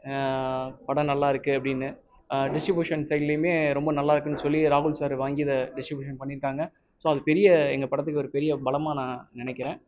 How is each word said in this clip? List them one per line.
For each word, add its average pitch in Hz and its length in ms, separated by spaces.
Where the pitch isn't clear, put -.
ஆ, 131 580
படம் 147 180
நல்லா 143 260
இருக்கு 139 220
அப்படின்னு. 135 460
ஆ, 139 140
டிஸ்ட்ரிபியூஷன் 156 640
சைட்லேயுமே 151 640
ரொம்ப 147 200
நல்லா 143 200
இருக்குன்னு 147 280
சொல்லி 151 260
ராகுல் 151 260
சார் 143 220
வாங்கி 135 260
இதை 143 160
டிஸ்ட்ரிபியூஷன் 135 640
பண்ணியிருக்காங்க. 139 520
So, 156 160
அது 139 100
பெரிய, 160 480
எங்க 139 160
படத்துக்கு 147 340
ஒரு 139 100
பெரிய 147 260
பலமா 143 380
நான் 127 380
நினைக்கிறேன். 127 560